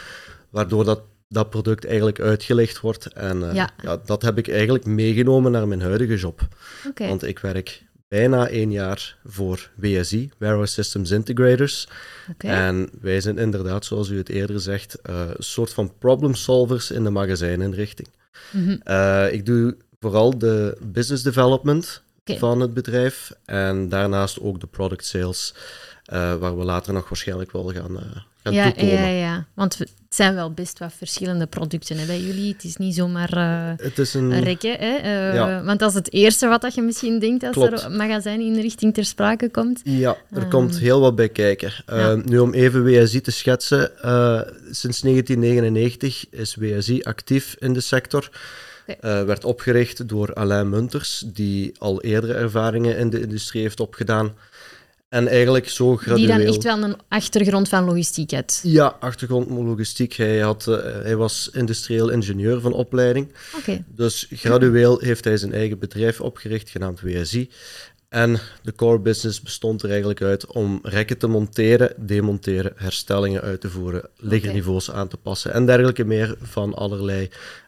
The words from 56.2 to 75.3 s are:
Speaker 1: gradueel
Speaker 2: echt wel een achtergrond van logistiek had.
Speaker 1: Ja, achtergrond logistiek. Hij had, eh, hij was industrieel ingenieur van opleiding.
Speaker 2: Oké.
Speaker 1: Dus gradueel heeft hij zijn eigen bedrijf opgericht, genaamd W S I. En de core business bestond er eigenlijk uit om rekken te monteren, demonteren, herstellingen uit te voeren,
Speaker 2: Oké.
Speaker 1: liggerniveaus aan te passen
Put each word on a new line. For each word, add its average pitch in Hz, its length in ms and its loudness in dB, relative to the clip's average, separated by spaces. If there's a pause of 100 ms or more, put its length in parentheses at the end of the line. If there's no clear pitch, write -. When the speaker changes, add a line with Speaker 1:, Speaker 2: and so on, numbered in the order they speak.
Speaker 1:
gradueel 113 300 6
Speaker 2:
echt - 100 0
wel 214 200 0
een 202 120 -2 (120)
achtergrond 202 600 2
van 185 160 2
logistiek 170 460 0
had. - 320 -4
Speaker 1:
Ja, 156 360 6
achtergrond 123 500 -2
logistiek. 117 640 -2
Hij 110 260 2
had, 107 280 0
eh, 113 160 2
hij 110 320 -4
was 110 380 -2
industrieel 113 560 0
ingenieur 107 520 0
van 120 120 0
opleiding. 127 600 0 (240)
Speaker 2:
Oké. 190 300 -4
Speaker 1:
Dus 113 420 -2
gradueel 120 680 4
heeft 120 240 -2
hij 107 140 2
zijn 101 160 -4
eigen 104 260 -2
bedrijf 107 420 -2
opgericht, 110 480 -8
genaamd 92 320 -8
W 92 60 -8 (160)
S 80 100 -6
I. 123 160 -4 (600)
En 117 300 2 (220)
de - 140 -8
core 117 240 4
business 110 420 -2
bestond - 420 -6
er 104 60 -2
eigenlijk 101 320 0
uit 98 240 0
om 101 380 -2
rekken 107 340 -2
te 117 100 -2
monteren, 113 720 4
demonteren, 101 800 -2
herstellingen 98 640 -2
uit 95 200 -6
te 101 80 -6
voeren, 90 340 -6
Speaker 2:
Oké. - 140 -18
Speaker 1:
liggerniveaus 98 720 -2
aan 98 160 -4
te - 100 -12
passen - 360 -6